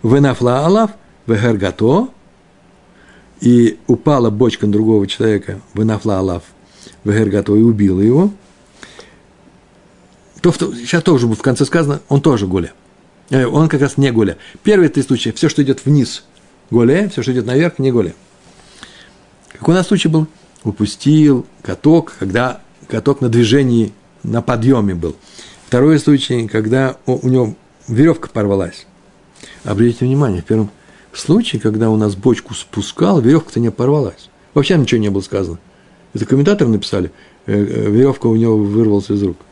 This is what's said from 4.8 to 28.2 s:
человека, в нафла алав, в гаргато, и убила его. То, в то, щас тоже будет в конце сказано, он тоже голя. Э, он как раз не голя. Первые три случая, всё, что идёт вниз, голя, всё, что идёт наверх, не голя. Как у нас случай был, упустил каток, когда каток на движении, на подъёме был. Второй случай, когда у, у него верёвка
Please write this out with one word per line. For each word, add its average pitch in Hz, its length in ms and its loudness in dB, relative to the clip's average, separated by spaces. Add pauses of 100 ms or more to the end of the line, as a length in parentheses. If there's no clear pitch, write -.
человека, 101 540 -4 (140)
в 107 100 -2
нафла 107 340 -2
алав, 92 240 -4 (640)
в 104 60 -2
гаргато, 104 460 0
и 107 60 4
убила 101 380 2
его. 143 320 2 (2000)
То, 175 120 2
в - 60 -8
то, 196 160 -4 (120)
щас 170 160 -2
тоже 131 240 2
будет 110 120 -2
в - 40 -14
конце 135 220 0
сказано, 147 440 -2
он 139 140 0
тоже 117 240 0
голя. 90 260 -4 (580)
Э, 131 140 2
он 147 240 0
как 147 140 0
раз 139 140 -2
не 139 140 2
голя. 110 280 0 (240)
Первые 190 260 4
три 143 140 -2
случая, 120 300 -4
всё, - 160 -2
что 147 140 -2
идёт 135 220 -2
вниз, 135 400 0 (460)
голя, 131 380 2
всё, 135 140 -6
что 127 100 -4
идёт 123 140 -4
наверх, 147 320 -2
не 135 140 0
голя. 101 220 -2 (1500)
Как - 80 -2
у 160 40 4
нас 180 160 0
случай 185 200 0
был, 156 180 0 (380)
упустил 135 800 0 (180)
каток, 156 560 0
когда 120 440 -4 (260)
каток 135 320 -2
на 127 80 -2
движении, 117 640 2 (300)
на 113 180 -4
подъёме 117 540 0
был. 82 220 -8 (500)
Второй 143 320 2
случай, 127 500 0
когда 120 560 -2
у, 127 220 -4
у - 20 0
него 127 260 0 (320)
верёвка 135 440 0